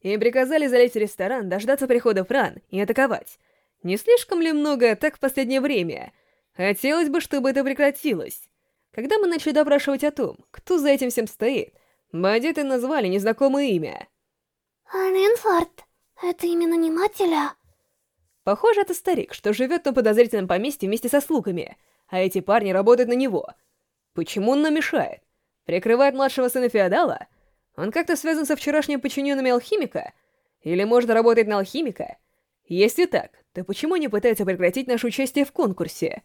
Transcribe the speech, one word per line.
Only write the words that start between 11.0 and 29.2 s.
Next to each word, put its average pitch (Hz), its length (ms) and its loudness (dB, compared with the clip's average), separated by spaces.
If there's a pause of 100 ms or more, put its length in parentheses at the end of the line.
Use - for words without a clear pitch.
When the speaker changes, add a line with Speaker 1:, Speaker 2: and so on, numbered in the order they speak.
Speaker 1:
всем 233 160 -4
стоит, - 480 -4 (380)
бандиты 233 520 0
назвали 262 420 -2
незнакомое 226 600 0
имя. 165 420 -4 (840)
Speaker 2:
Ринфорд? 381 920 0 (380)
Это 349 240 -2
имя 339 200 0
нанимателя? 330 840 0 (960)
Speaker 1:
Похоже, 403 360 2
это 370 120 -4
старик, - 400 -2
что - 180 -2
живет 262 280 0
в - 20 -20
том 269 120 -2
подозрительном 220 520 2
поместье 196 420 -2
вместе 233 200 -4
со 285 120 2
слугами, 214 560 -4 (300)
а 185 140 -4
эти 185 200 0
парни 202 300 0
работают 226 380 4
на 240 60 0
него. 247 340 -2 (680)
Почему 196 380 -2
он 285 100 2
нам 311 100 2
мешает? 294 480 -2 (440)
Прикрывает 233 500 2
младшего 262 320 0
сына 247 220 0
феодала? 220 580 0 (500)
Он 185 140 -6
как-то 330 240 -2
связан 311 320 -2
со 302 80 0
вчерашними 294 460 -2
подчиненными 277 500 -2